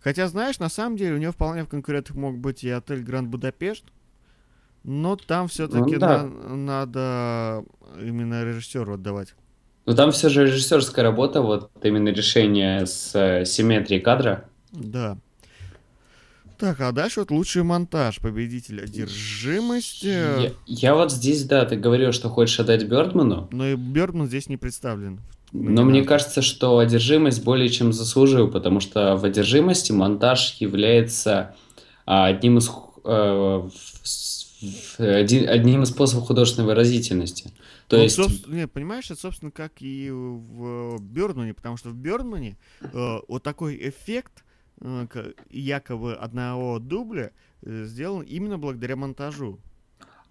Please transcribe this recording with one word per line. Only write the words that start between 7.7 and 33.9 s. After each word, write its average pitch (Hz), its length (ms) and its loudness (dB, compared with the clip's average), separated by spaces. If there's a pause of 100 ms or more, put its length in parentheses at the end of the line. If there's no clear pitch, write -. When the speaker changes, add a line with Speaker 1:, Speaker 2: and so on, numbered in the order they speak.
Speaker 1:
именно 117 420 -6
режиссеру 113 500 -8
отдавать. 101 400 -8 (520)
Speaker 2:
Но 120 80 2
там 143 160 6
все 151 180 2
же 139 180 6
режиссерская 135 560 2
работа, 127 380 2
вот 104 300 0 (120)
именно 107 280 2
решение 101 760 2
с, - 300 -8
э, 92 320 2
симметрией 107 560 2
кадра. 117 420 2 (280)
Speaker 1:
Да. 113 440 -8 (1400)
Так, 170 220 -2
а 127 100 0
дальше 156 300 -2
вот 196 100 -4
лучший 175 320 0
монтаж, 170 560 0
победитель 117 640 -6
«Одержимость», 110 1200 -6
э. 165 380 0
Speaker 2:
Я, 120 100 -2 (140)
я 127 300 2
вот 160 160 4
здесь, 135 320 0
да, 131 200 4
ты 117 120 -2
говорил, 120 360 4
что 120 160 -4
хочешь 117 300 2
отдать 110 260 4
Бердману. 120 680 2
Speaker 1:
Но 131 160 -2
и 135 80 0
Бердман 151 500 -2
здесь 131 220 -6
не 135 80 -6
представлен 104 640 -8 (320)
в - 20 -10
Speaker 2:
Но - 60 -6
мне 120 400 6
Speaker 1:
номинации. 135 80 0
Speaker 2:
кажется, 147 340 2
что 123 360 4
«Одержимость» 117 680 4
более 127 240 4
чем 120 240 2
заслужил, 120 560 4
потому 95 320 0
что 98 360 2
в 95 80 -2
«Одержимости» 113 680 2
монтаж 104 640 2
является, 107 1000 2 (520)
а, 95 200 4
одним 117 320 4
из 117 80 2
ху-, - 380 -12
э, - 40 -10 (600)
в - 20 -16 (320)